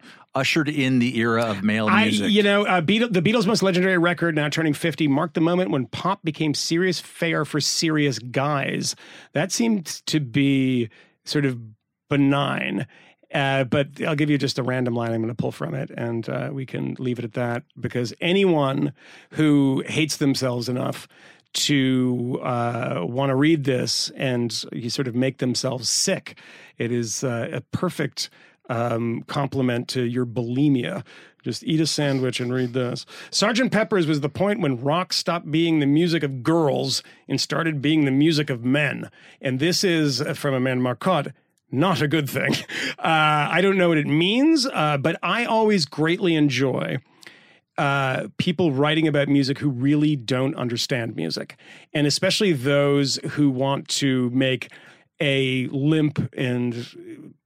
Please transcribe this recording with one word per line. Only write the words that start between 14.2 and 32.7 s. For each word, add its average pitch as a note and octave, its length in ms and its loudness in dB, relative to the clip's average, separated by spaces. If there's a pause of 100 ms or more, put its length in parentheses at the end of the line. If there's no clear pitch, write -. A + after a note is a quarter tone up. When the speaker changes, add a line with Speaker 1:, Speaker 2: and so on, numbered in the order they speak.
Speaker 2:
you D3 80 4
just C#3 220 -2
a B2+ 40 -2
random B2 300 -2
line A#2 200 -2
I'm A2+ 80 0
gonna A2+ 140 -4
pull B2+ 180 -2
from - 200 -6
it, C#3 240 -6
and, A#2 320 -4
uh, C3 220 -6
we C3+ 140 -8
can - 340 -6
leave B2 180 -4
it A#2+ 60 -8
at A2+ 100 -8
that, B2 300 -4 (160)
because A#2+ 400 -4
anyone D#3 720 2 (400)
who C#3 560 4
hates D3 300 -2
themselves B2+ 500 0
enough B2+ 400 -4 (460)
to, B2+ 880 2
uh, A#2+ 600 -2
wanna C3 320 0
read D3+ 300 4
this B2 500 0
and A#2+ 560 -2
you - 180 -6
sort C3+ 180 -4
of A2+ 80 -4
make C3 220 0
themselves B2 520 -2
sick, - 480 -2 (400)
it A#2 140 -4
is, A#2+ 320 -2
uh, B2 280 -4
a C#3 100 -6
perfect, - 680 -6 (400)
um, A#2 580 -2
compliment C3 600 -2
to B2+ 140 -2
your A#2+ 220 -2
bulimia. B2 800 0 (400)
Just B2 200 -6
eat D#3 180 0
a D#3 60 2
sandwich C3+ 520 0
and B2 140 -4
read B2 200 -2